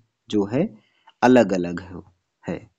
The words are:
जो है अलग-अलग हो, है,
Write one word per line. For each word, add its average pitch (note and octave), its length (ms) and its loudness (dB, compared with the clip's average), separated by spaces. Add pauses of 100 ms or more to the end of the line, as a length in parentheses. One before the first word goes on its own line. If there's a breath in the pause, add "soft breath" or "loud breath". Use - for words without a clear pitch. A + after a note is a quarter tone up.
(300)
जो G#2 140 -2 (120)
है F#3+ 180 -4 (480 soft breath)
अलग-अलग F#2+ 580 2
हो, F2 240 -18 (440)
है, - 300 -12